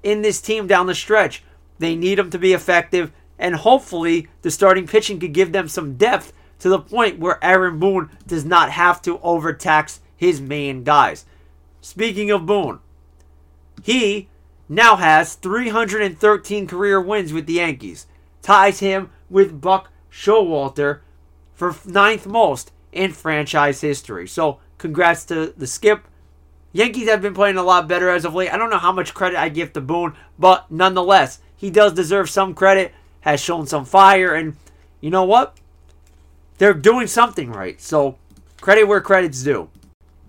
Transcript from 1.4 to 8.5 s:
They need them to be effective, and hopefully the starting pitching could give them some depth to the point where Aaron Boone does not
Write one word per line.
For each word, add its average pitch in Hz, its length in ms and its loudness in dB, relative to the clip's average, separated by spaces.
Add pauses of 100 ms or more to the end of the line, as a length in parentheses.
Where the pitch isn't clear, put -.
They 165 160 -4
need 185 240 -2
them 185 100 -4
to 180 80 -8
be 185 160 2
effective, 175 580 -2 (280)
and 180 160 -4
hopefully 170 720 0 (160)
the 165 80 -4
starting 185 340 2
pitching 208 340 -2
could 160 140 -8
give 170 180 0
them 175 160 -4
some 147 280 -10
depth - 360 -2 (280)
to 180 100 -2
the 190 100 2
point 208 380 -2
where 170 260 -4
Aaron 180 360 2
Boone 185 320 -2 (160)
does 156 180 -6
not 165 240 4